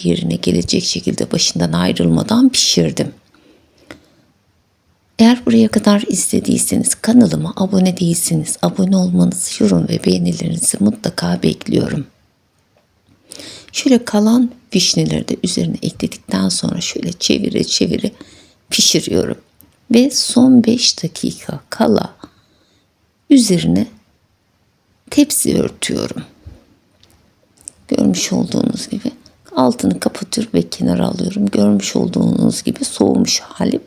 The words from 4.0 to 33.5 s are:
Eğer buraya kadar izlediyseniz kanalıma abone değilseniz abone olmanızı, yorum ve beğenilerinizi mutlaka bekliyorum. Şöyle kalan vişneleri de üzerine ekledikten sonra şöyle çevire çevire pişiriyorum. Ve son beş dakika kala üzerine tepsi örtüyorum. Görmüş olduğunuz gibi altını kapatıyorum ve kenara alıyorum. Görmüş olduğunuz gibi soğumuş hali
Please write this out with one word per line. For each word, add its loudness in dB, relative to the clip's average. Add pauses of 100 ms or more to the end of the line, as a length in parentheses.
Eğer 4
buraya 4
kadar 2
izlediyseniz -2
kanalıma 2
abone 2
değilseniz -2
abone 0
olmanızı, 0
yorum 2
ve -2
beğenilerinizi 0
mutlaka -2
bekliyorum. -2 (1600)
Şöyle 2
kalan 2 (240)
vişneleri 0
de -4
üzerine -2
ekledikten -4
sonra -4
şöyle -6
çevire -2
çevire -2 (580)
pişiriyorum. 0 (540)
Ve 6
son 4
beş 0
dakika -8 (100)
kala 0 (1120)
üzerine 4 (1200)
tepsi 2
örtüyorum. -6 (1600)
Görmüş 0
olduğunuz -2
gibi -6 (440)
altını 0
kapatıyorum -6
ve 0
kenara -2
alıyorum. -4
Görmüş 0
olduğunuz 0
gibi -4
soğumuş 0
hali -4